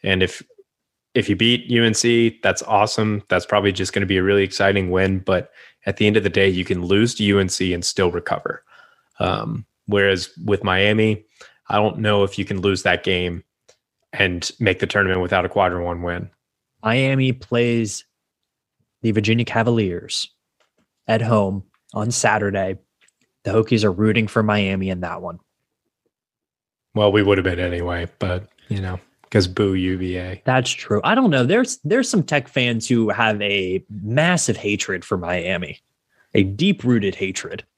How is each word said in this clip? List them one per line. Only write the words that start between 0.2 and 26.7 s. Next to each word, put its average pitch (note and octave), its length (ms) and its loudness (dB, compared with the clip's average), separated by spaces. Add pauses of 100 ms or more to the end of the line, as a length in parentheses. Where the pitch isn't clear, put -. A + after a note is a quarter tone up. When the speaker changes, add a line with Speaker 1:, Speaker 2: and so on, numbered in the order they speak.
Speaker 1:
if, - 200 -4 (680)
if - 160 0
you G#2 80 2
beat A#2+ 300 2
U A#2 180 2
N A2+ 80 4
C, A#2 500 2
that's F#2+ 200 0
awesome. G#2+ 680 0
That's - 160 0
probably G2+ 260 2
just F#2+ 220 -4
gonna G2 140 -2
be F#2+ 100 0
a F#2 60 2
really G2 220 4
exciting G2 460 0
win. F#2+ 280 2
But F#2 340 -2 (320)
at G2 140 -4
the G#2 80 4
end G#2 100 4
of G2+ 60 4
the G2 80 0
day, G2 180 4
you F#2 160 -2
can F2 220 -4
lose G#2 300 2
to G#2+ 80 -2
U G2+ 140 4
N F#2+ 120 2
C F#2 240 -2
and F2 100 -6
still F#2 260 0
recover. - 540 -6 (540)
Um, A2 480 -4 (180)
whereas G2 460 2 (120)
with G2+ 220 0
Miami, G#2 640 2 (420)
I - 80 0
don't G#2 220 0
know G#2 260 2
if F#2+ 140 -4
you F#2+ 80 -4
can F#2+ 160 -6
lose F#2+ 220 0
that F2+ 200 2
game F2+ 400 -2 (680)
and F2+ 460 -2
make F#2+ 200 0
the G2 80 -2
tournament F#2 340 0
without F2+ 240 0
a F#2 40 -4
quadrant F2 360 0
one F2 160 -6
win. F2 300 -8 (520)
Speaker 2:
Miami C3 500 0
plays A#2+ 720 -2 (1000)
the A2+ 80 0
Virginia A2 340 0
Cavaliers A2 840 -2 (760)
at A2 140 0
home G#2 440 0 (280)
on G#2+ 180 -4
Saturday. G2+ 680 0 (680)
The G2 60 -6
Hokies A2 340 2
are G2+ 80 2
rooting G#2+ 340 0
for A2 160 0
Miami G2 460 0
in F#3 120 -4
that E3+ 200 -8
one. F3 180 -12 (1600)